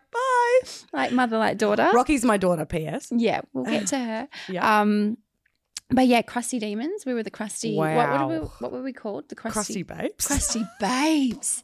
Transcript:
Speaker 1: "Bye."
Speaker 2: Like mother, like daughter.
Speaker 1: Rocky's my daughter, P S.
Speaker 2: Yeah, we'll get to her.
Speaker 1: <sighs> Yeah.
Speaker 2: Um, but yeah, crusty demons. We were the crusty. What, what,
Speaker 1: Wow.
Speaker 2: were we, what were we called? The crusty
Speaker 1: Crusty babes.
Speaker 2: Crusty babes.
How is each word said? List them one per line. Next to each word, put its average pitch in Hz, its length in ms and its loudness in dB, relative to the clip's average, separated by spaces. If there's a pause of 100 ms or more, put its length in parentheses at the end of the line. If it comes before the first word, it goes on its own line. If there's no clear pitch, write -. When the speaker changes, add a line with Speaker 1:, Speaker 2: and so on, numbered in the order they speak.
(120)
Speaker 1:
"Bye." 494 480 4 (340)
Speaker 2:
Like 269 180 -2
mother, 240 260 2
like 214 200 0
daughter. 214 360 4
Speaker 1:
Rocky's 277 320 4
my 220 120 4
daughter, 175 280 2
P 156 220 -4
S. 190 240 -8
Speaker 2:
Yeah, 226 300 2 (120)
we'll 254 120 -4
get 214 220 -2
to 285 120 -2
her. 233 280 -6 (120)
Speaker 1:
<sighs> - 100 -12
Yeah. 214 320 4
Speaker 2:
Um, 208 360 2 (760)
but 254 160 6
yeah, 240 140 6
crusty 240 380 -6
demons. 226 460 -6
We 262 80 -2
were 226 100 -2
the 202 80 -8
crusty. 214 440 -6
What, 156 200 2
what, - 140 4
Speaker 1:
Wow. - 180 0
Speaker 2:
were 320 140 -2
we, 302 40 -8 (140)
what 240 120 -8
were 254 120 -8
we 262 100 -6
called? 233 360 -10
The - 60 -14
crusty 220 180 -8
Speaker 1:
Crusty 208 300 -4
babes. - 440 -6
Speaker 2:
Crusty 254 360 0 (160)
babes. 262 840 0